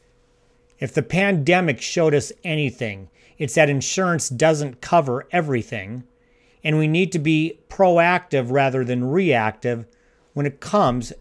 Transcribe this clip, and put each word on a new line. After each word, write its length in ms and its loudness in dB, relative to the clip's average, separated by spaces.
If 160 -8
the 80 0
pandemic 800 0
showed 340 0
us 180 -2
anything, 640 -6
it's 160 -6
that 160 6
insurance 580 -2
doesn't 520 0
cover 520 0
everything, 720 -4
and 160 2
we 80 2
need 260 2
to 60 -2
be 400 0
proactive 840 2
rather 320 2
than 260 -2
reactive 760 0
when 140 -2
it 140 -8
comes 600 0